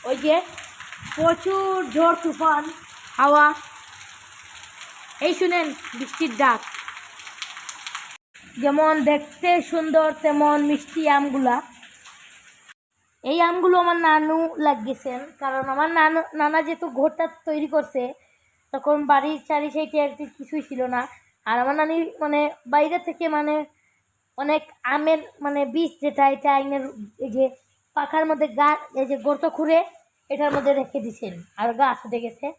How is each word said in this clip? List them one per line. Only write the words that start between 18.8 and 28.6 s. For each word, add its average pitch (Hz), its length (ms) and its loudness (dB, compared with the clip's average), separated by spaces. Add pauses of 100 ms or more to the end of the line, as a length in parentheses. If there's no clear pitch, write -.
বাড়ির 285 420 4
চারি 294 240 -2
সাইডে 311 300 -2
আর 285 160 0
কি 294 80 -10 (120)
কিছুই 285 320 -8
ছিল 254 180 -6
না। 247 140 -2 (440)
আর 220 140 0
আমার 262 160 0
নানি 311 200 0 (240)
মানে 294 200 0 (280)
বাইরে 302 320 2
থেকে 339 280 -6
মানে 302 280 0 (840)
অনেক 294 260 -2 (200)
আমের 302 360 2 (200)
মানে 285 260 -2
বীজ 294 260 -2 (100)
যেটা, 285 280 0
এটা 277 260 -2
আইনের 277 280 -2 (360)
এই 254 120 -6
যে 262 140 2 (500)
পাখার 311 300 -2
মধ্যে 302 220 0
গা-, 294 380 2 (100)